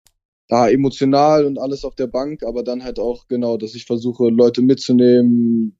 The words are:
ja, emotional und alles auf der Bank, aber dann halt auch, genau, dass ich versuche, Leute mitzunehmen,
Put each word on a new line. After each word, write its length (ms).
ja, 180
emotional 800
und 120
alles 260
auf 100
der 140
Bank, 340
aber 200
dann 220
halt 140
auch, 280
genau, 300
dass 180
ich 120
versuche, 420
Leute 320
mitzunehmen, 1200